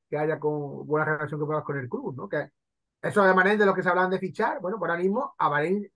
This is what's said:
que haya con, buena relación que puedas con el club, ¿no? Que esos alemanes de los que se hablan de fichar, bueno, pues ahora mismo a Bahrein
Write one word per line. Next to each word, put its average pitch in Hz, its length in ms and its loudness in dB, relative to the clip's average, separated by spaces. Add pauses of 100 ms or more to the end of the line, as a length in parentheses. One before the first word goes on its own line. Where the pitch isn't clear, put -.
que 151 80 -4
haya 151 220 0
con, 143 480 -4
buena 151 180 2
relación 151 360 -2
que 147 60 -4
puedas 151 180 -2
con 143 140 -4
el 127 100 -6
club, 208 280 -6
¿no? 196 120 -10
Que 147 220 -4 (520)
esos 180 220 4
alemanes 190 340 6
de 208 60 6
los 190 100 4
que 185 80 -2
se 185 60 -2
hablan 185 220 2
de 185 80 0
fichar, 190 420 -4
bueno, 196 180 -6
pues 165 120 -4
ahora 170 120 -2
mismo 220 360 0
a 156 100 2
Bahrein 170 480 0